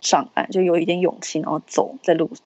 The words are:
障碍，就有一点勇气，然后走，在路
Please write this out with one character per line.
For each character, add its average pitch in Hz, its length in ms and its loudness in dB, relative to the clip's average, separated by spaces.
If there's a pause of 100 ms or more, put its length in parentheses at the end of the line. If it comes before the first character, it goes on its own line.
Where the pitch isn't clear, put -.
障 143 340 2
碍， - 160 0
就 190 120 0
有 175 160 2
一 165 60 0
点 175 160 -2
勇 180 200 0
气， - 200 -6
然 - 100 -6
后 156 160 -2
走， - 360 -2
在 175 120 4
路 165 160 0 (160)